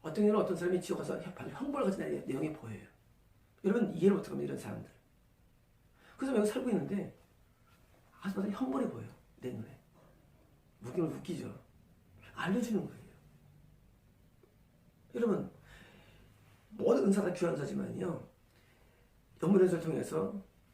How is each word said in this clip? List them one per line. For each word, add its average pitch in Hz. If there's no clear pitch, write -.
어떤 208
경우는 214
어떤 170
사람이 180
지옥 -
가서 -
형-, -
받을 -
형벌 277
같은 190
내-, 151
내용이 151
보여요. 110
여러분, 208
이해를 175
못하면 -
이런 143
사람들. -
그래서 262
여기 208
살고 254
있는데 190
아주 190
마치 202
형벌이 262
보여요, 113
내 127
눈에. 113
웃기면 156
웃기죠. -
알려주는 202
거예요. -
여러분, 214
모든 -
은사가 190
귀한 170
은사지만요, 180
영문 185
은사를 175
통해서 160